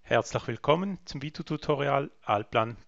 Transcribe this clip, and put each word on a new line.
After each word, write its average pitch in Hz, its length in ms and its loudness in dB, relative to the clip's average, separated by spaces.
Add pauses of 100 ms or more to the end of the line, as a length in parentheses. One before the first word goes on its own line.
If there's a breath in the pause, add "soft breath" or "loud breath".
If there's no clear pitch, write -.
Herzlich - 460 0
willkommen 175 580 0
zum - 160 -10
Videotutorial 143 880 -2 (100)
Allplan 113 560 0 (100)